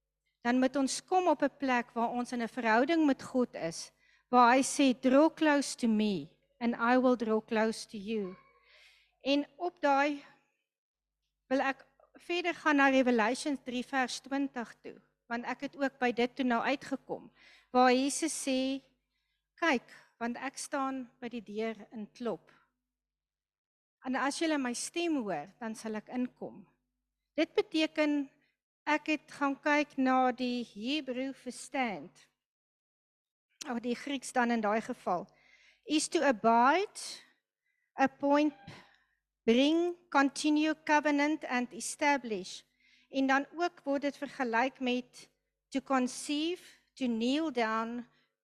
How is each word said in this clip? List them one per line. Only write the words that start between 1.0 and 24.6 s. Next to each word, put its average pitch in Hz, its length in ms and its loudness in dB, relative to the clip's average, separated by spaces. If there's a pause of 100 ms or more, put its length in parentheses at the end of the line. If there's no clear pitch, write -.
kom 370 260 2
op 302 140 2
'n 277 160 -2
plek 247 360 -2
waar 233 160 0
ons 240 220 -4
in 240 100 -4
'n 220 60 -4
verhouding 262 580 2
met 269 160 2
God - 320 -2
is, - 360 -8 (400)
waar 247 240 8
hy 269 80 4
sê, 262 320 2
"Draw 277 400 4
close 285 420 2
to 240 120 0
me 208 400 0 (320)
and 233 140 -2
I 240 240 2
will 247 180 4
draw 220 240 0
close 220 460 -2
to 220 120 -14
you." 196 380 -6 (840)
En 285 240 0 (100)
op 349 240 -8
daai 285 420 0 (1300)
wil 269 120 0
ek 269 260 -4 (280)
verder 339 400 -4
gaan 302 220 2
na 277 120 6
Revelation 254 720 2
drie 247 220 -6
vers 254 360 -4
twintig 269 640 -6
toe, - 180 -18 (260)
want 233 180 -6
ek 240 160 -8
het 269 160 -10
ook 269 220 -4
by 247 140 0
dit 240 240 -2
toe 277 80 -2
nou 233 180 0
uitgekom, - 680 -6 (400)
waar 254 220 6
Jesus 277 560 -2
sê, 262 340 -2 (720)
"Kyk, 311 260 0 (360)
want 233 180 -6
ek 262 220 -10
staan 269 520 -6 (100)
by 240 80 -10
die 233 140 -10
deur 220 340 -8 (140)
en 214 220 -12
klop. 220 400 -8 (1500)
En 262 100 -4
as 262 240 -2
julle 311 200 0
my 254 140 -2